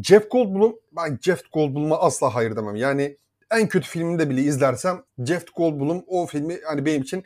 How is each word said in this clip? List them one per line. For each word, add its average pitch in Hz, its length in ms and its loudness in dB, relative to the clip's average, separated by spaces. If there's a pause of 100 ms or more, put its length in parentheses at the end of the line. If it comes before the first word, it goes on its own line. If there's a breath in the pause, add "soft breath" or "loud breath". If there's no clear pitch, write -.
Jeff 214 280 6
Goldblum, 220 440 2 (160)
ben 156 300 -6
Jeff 175 200 0 (120)
Goldblum'a 151 460 0
asla 139 360 0
hayır 113 200 -2
demem. 107 200 -6
Yani 139 420 -2 (340)
en 220 160 2
kötü 175 200 -2
filminde 170 420 -2
bile 131 120 0
izlersem 143 600 0 (220)
Jeff 170 300 -4
Goldblum 160 520 -2
o 180 180 -2
filmi 151 400 -6
hani 143 200 -4
benim 151 160 0
için 185 240 -8